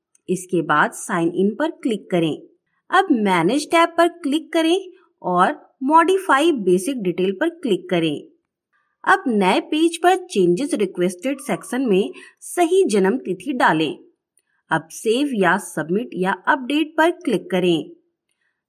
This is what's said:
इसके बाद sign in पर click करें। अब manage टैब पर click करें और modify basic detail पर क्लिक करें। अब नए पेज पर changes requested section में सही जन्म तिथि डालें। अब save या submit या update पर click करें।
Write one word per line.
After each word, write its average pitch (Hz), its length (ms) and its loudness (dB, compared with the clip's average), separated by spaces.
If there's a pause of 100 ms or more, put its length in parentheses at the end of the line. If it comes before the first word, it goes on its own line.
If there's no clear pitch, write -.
(300)
इसके 185 320 -2
बाद 160 300 2
sign 170 440 -4
in 202 200 0
पर 320 160 -4
click - 400 -6
करें। 165 300 0 (480)
अब 392 220 2
manage 208 600 0
टैब 339 180 4
पर 339 180 2
click 311 460 -4
करें 330 380 0 (300)
और 180 600 0
modify 320 680 4
basic 214 500 0
detail 180 300 -2
पर 302 180 -2
क्लिक 190 400 -4
करें। 165 340 0 (800)
अब 381 240 2
नए 208 320 2
पेज 330 380 0
पर 359 180 2
changes 220 580 0
requested 202 680 -4
section 226 420 -6
में 226 300 0 (300)
सही 349 420 2
जन्म 208 340 0
तिथि 254 360 -8
डालें। 160 460 0 (720)
अब 160 200 -2
save 254 420 -2
या 185 240 2
submit 185 560 -6
या 180 340 -4
update 294 500 -2
पर 330 140 4
click 254 400 -4
करें। 175 400 0 (760)